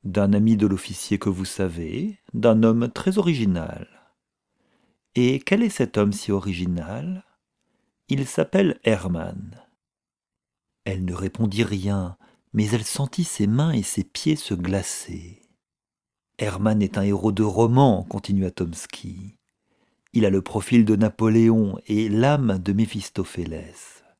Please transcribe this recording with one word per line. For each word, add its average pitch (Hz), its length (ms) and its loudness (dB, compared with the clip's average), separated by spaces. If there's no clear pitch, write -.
« - 0 -
D'un 101 280 2
ami 107 260 4
de 104 100 2
l'officier 98 500 -2
que 104 120 -2
vous 95 140 -4
savez, 95 760 -6
d'un 110 260 4
homme 113 300 4
très 190 260 -2
original. » « 113 720 0
Et 127 220 2
quel 208 240 0
est 220 60 2
cet - 280 -2
homme 104 140 2
si 101 220 -4
original ? » « 95 920 -6
Il 135 180 -2
s'appelle - 560 0
Hermann. » 92 800 -4
Elle 92 220 -4
ne 90 80 -4
répondit 98 500 -2
rien, 98 540 -4
mais 107 140 0
elle 107 180 -2
sentit - 400 -4
ses - 240 -2
mains 147 240 2
et 120 100 0
ses - 220 -4
pieds - 320 -2
se - 180 -6
glacer. « 87 880 -6
Hermann 104 440 0
est 98 160 -2
un 98 60 0
héros 101 280 2
de 101 120 0
roman, » 113 680 4
continua 98 420 -2
Tomski. « 92 840 -10
Il 110 120 4
a 98 40 4
le 95 120 2
profil 113 420 2
de 107 140 4
Napoléon 110 880 4
et 107 220 0
l'âme 117 500 2
de 95 140 -2
Méphistophélès. 87 1300 -6